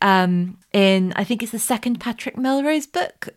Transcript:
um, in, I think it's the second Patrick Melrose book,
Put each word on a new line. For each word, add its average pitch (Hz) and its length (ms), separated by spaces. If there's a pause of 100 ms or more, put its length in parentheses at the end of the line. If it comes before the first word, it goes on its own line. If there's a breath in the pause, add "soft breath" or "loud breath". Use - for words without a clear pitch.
um, 180 560 (140)
in, 190 440
I 202 80
think 226 180
it's 233 100
the 226 80
second 233 400
Patrick - 360
Melrose 277 500
book, - 500